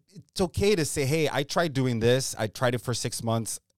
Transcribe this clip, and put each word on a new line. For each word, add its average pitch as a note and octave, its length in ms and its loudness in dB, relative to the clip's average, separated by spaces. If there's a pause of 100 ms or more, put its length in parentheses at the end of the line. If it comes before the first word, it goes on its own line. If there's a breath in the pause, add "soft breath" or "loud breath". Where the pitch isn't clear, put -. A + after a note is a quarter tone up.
(140)
it's - 280 -8
okay G3+ 340 2
to E3 100 2
say, C#3+ 200 -2
"Hey, D3+ 260 2
I C#3 120 -2
tried E3+ 300 0
doing B2 280 0
this. B2+ 360 2
I A2 100 -2
tried B2 280 0
it A#2+ 60 -4
for B2 120 -4
six - 300 -6
months. A2+ 360 -2 (180)